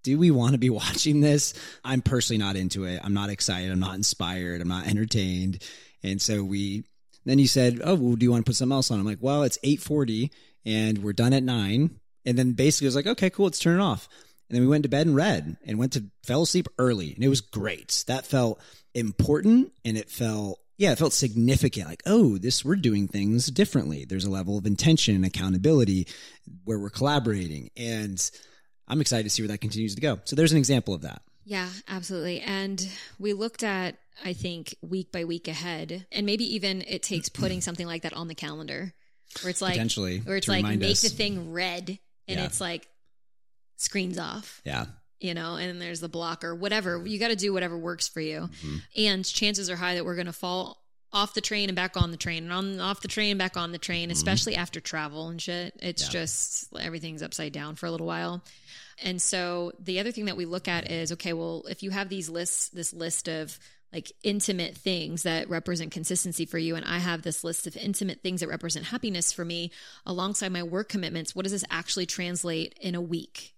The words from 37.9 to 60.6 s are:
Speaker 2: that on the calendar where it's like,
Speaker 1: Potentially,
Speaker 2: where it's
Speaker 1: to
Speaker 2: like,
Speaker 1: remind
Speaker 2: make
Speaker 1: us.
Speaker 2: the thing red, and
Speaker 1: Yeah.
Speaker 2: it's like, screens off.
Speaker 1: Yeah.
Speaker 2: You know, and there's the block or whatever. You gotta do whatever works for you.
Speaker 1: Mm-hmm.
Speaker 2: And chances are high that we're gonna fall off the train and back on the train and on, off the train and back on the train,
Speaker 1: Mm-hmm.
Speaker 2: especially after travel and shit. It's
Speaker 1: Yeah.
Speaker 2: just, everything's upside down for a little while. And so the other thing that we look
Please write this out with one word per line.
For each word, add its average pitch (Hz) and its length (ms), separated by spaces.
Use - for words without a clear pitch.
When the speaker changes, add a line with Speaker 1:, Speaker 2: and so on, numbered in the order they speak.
Speaker 2:
that 165 100
on 165 160
the 160 60
calendar 151 580
where 180 100
it's 175 120
like, 185 100
Speaker 1:
Potentially, 104 460
Speaker 2:
where 98 180
it's 92 80
Speaker 1:
to 104 80
Speaker 2:
like, 92 120
Speaker 1:
remind - 160
Speaker 2:
make 202 120
Speaker 1:
us. 202 100
Speaker 2:
the 226 60
thing 196 440
red, 180 460
and 185 100
Speaker 1:
Yeah. 147 60
Speaker 2:
it's - 160
like, 170 260
screens 180 420
off. 170 460
Speaker 1:
Yeah. - 220
Speaker 2:
You 175 140
know, 165 220
and 175 240
there's 170 200
the 170 80
block 165 360
or 170 100
whatever. 180 500
You 208 140
gotta 226 180
do 196 160
whatever 180 240
works 170 320
for 165 120
you. 156 200
Speaker 1:
Mm-hmm. 156 360
Speaker 2:
And 196 280
chances 202 460
are 175 60
high 180 180
that 175 100
we're 175 120
gonna 175 160
fall 180 520
off 208 220
the 214 60
train 202 300
and 185 60
back 185 200
on 175 140
the 165 60
train 165 280
and 175 80
on, 190 280
off 196 200
the 202 80
train 214 220
and 202 80
back 185 180
on 170 160
the 170 60
train, 170 300
Speaker 1:
Mm-hmm. 170 40
Speaker 2:
especially 190 440
after 175 240
travel 156 480
and 165 120
shit. 175 400
It's 175 240
Speaker 1:
Yeah. - 60
Speaker 2:
just, - 580
everything's 160 440
upside 160 300
down 147 240
for 170 100
a 170 40
little 165 160
while. 175 380
And 185 200
so 175 560
the 185 220
other 233 120
thing 208 140
that 185 100
we 175 80
look 180 240